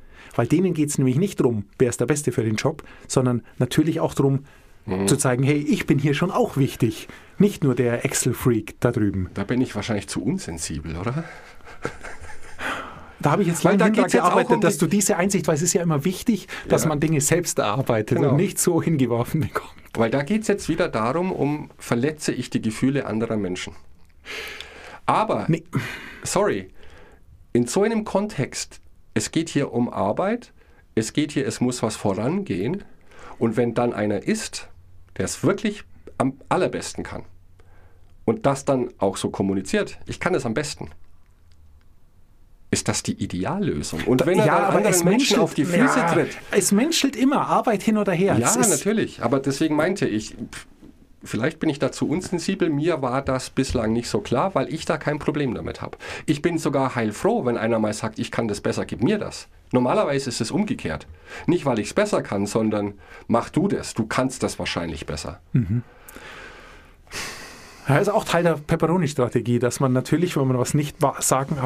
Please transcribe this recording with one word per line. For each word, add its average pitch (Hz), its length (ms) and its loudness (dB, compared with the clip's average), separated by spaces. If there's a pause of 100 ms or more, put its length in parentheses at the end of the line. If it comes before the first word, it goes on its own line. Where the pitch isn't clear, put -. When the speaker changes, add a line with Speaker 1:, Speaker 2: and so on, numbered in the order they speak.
(360)
Speaker 1:
Weil 123 100 2
denen 175 300 2
geht's 147 240 0
nämlich 131 180 4
nicht 196 240 0
drum, 120 240 2 (140)
wer 120 100 6
ist - 120 -6
der 120 40 4
Beste 147 260 0
für 120 120 0
den 110 120 0
Job, 147 280 -2 (240)
sondern 123 340 2 (160)
natürlich 160 420 2
auch 151 140 0
drum, 139 320 2 (400)
Speaker 2:
Mhm. 98 220 0
Speaker 1:
zu 135 100 4
zeigen, 127 260 2
„Hey, 147 140 4
ich 190 300 0
bin 151 100 4
hier 143 160 2
schon 175 160 2
auch - 260 0
wichtig.“ - 520 0 (320)
Nicht 202 240 4
nur 131 100 4
der 120 320 2
Excel-Freak - 760 0
da 123 120 2
drüben. 95 420 0
Speaker 2:
Da 98 100 -4
bin 123 160 0
ich 123 160 0
wahrscheinlich 101 320 -2
zu - 140 -6
unsensibel, 82 760 -6
oder? 120 320 -4
<laughs> - 40 -16 (1900)
Speaker 1:
Da 143 100 2
habe 185 100 2
ich 175 80 4
jetzt 170 160 -2
Speaker 2:
Weil 180 80 8
Speaker 1:
lange 202 60 4
Speaker 2:
da 220 60 6
Speaker 1:
hinter 214 180 4
Speaker 2:
geht's 180 100 2
jetzt 165 100 4
auch 175 60 6
Speaker 1:
gearbeitet, 269 260 4
Speaker 2:
um - 60 0
die 175 60 2
Speaker 1:
dass - 100 2
du 165 100 2
diese 196 300 2
Einsicht, 175 300 0
weil 165 80 2
es 143 60 -2
ist 175 120 0
ja 180 80 2
immer 160 240 0
wichtig, 185 420 0 (220)
dass 160 140 4
Speaker 2:
Ja. 156 60 2
Speaker 1:
man 147 120 0
Dinge 156 200 2
selbst 170 380 2
erarbeitet 113 580 2
Speaker 2:
Genau. 139 140 4
Speaker 1:
und 139 60 4
nicht 202 220 0
so 165 220 2
hingeworfen 131 600 0
bekommt. - 320 -6 (220)
Speaker 2:
Weil 113 140 2
da 135 140 0
geht's 214 240 0
jetzt 202 220 0
wieder 170 180 0
darum, 139 440 0
um, 147 460 -2
verletze 143 540 -2
ich 123 180 -6
die 117 120 0
Gefühle 123 440 0
anderer 110 320 -2
Menschen. 92 360 -4 (1300)
Aber, 160 420 0
Speaker 1:
Nee. 165 160 0 (600)
Speaker 2:
sorry, 147 460 0 (840)
in 120 160 2
so 196 160 2
einem 220 220 0
Kontext, - 760 -4 (360)
es - 160 -2
geht 165 180 -2
hier 139 240 -2
um 120 160 0
Arbeit, 156 640 -2 (420)
es 110 180 -2
geht 147 180 0
hier, 117 160 -2
es - 140 -6
muss 123 220 0
was 110 120 -2
vorangehen. 117 880 -2 (540)
Und 113 200 0
wenn 117 160 2
dann 120 200 0
einer 104 340 -2
ist, - 420 -4 (480)
der 95 80 0
es - 180 -6
wirklich 208 400 0 (340)
am 135 160 0 (160)
allerbesten 135 540 -2
kann - 200 -10 (1000)
und 110 200 0
das 147 200 0
dann 127 320 2
auch 98 200 0
so 101 120 -2
kommuniziert, 98 760 -2
„Ich - 140 -12
kann 180 160 0
es 131 100 -2
am 110 80 -2
besten“, - 360 -6 (1800)
ist - 160 0
das - 140 -2
die - 120 -4
Ideallösung? 95 920 -4
Und 127 180 4
Speaker 1:
Da-, - 60 2
Speaker 2:
wenn 185 120 4
er - 60 6
Speaker 1:
ja, 151 100 6
Speaker 2:
dann 170 100 4
Speaker 1:
aber 190 120 2
Speaker 2:
anderen 208 160 4
Speaker 1:
es 170 100 2
Speaker 2:
Menschen 170 140 4
Speaker 1:
menschelt, 277 240 4
Speaker 2:
auf - 140 2
die 147 100 2
Füße 214 340 4
Speaker 1:
ja, 170 140 2
Speaker 2:
tritt 156 240 0 (140)
Speaker 1:
es 196 200 2
menschelt 269 440 2
immer 240 320 2
Arbeit 202 340 2
hin 214 160 2
oder 202 140 2
her. 175 260 4
Speaker 2:
Ja, 117 100 4
Speaker 1:
Es 214 100 4
ist 240 120 4
Speaker 2:
natürlich. 190 540 0
Aber 131 160 2
deswegen 147 360 0
meinte 170 320 0
ich, 107 280 -4
pff, - 320 -12 (560)
vielleicht 135 360 -2
bin 160 100 0
ich 143 100 -4
da 131 120 0
zu - 160 -2
unsensibel. 180 600 -2
Mir 147 320 0
war 131 220 -2
das 131 260 -2
bislang 120 440 0
nicht 120 140 0
so 110 140 0
klar, 165 320 0
weil 131 180 0
ich - 140 -6
da 165 120 0
kein 151 200 -2
Problem 147 380 -2
damit - 260 -8
habe. - 160 -10 (300)
Ich 147 160 0
bin 170 160 2
sogar 135 360 0
heilfroh, 131 500 0
wenn 120 120 2
einer 110 220 2
mal 107 140 0
sagt, - 260 -6
„Ich 123 100 -4
kann 117 180 -2
das 101 140 -2
besser, 110 240 -2
gib - 160 -6
mir 202 160 2
das.“ - 300 -8 (240)
Normalerweise 139 580 2
ist 113 120 -6
es 110 100 -2
umgekehrt. 127 560 -2 (400)
Nicht, 170 180 2
weil 120 140 2
ich's - 160 -4
besser 202 260 2
kann, 101 240 -2
sondern 104 480 0 (340)
„Mach 117 220 2
du 170 180 2
das, - 280 -2
du 110 100 0
kannst 131 380 -2
das - 160 -4
wahrscheinlich 85 480 -6
besser.“ - 320 -8 (140)
Speaker 1:
Mhm. 117 280 0 (2000)
Ja, 135 100 6
ist 196 120 4
auch 202 160 2
Teil 170 180 2
der 165 120 4
Pepperoni-Strategie, 143 1000 0
dass 120 220 0
man 135 140 2
natürlich, 156 440 2
wenn 135 100 2
man 127 120 2
was 123 160 0
nicht 147 260 0
wa-, 139 200 2
sagen, 139 440 0